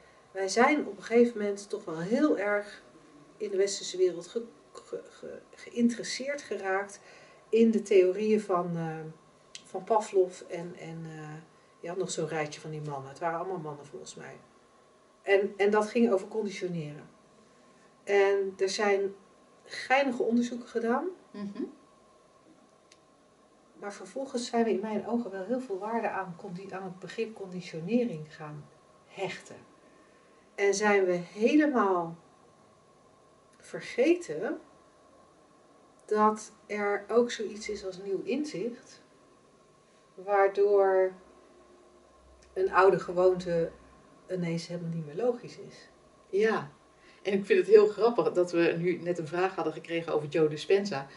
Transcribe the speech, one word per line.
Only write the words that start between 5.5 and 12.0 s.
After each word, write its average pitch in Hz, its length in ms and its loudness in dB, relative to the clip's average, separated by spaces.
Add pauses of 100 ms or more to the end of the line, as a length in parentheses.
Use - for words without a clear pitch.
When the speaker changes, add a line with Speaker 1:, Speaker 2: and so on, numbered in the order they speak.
Speaker 1:
geïnteresseerd 240 840 -2
geraakt 196 580 -6 (500)
in 226 220 6
de 202 100 2
theorieën 202 600 4
van, 175 340 -2
eh, 160 200 -6 (720)
van - 180 -10
Pavlov 208 580 2
en, 170 380 -10
en, 165 260 -12
eh, 156 240 -12 (500)
je 165 80 -12
had 185 100 -6
nog 180 140 -4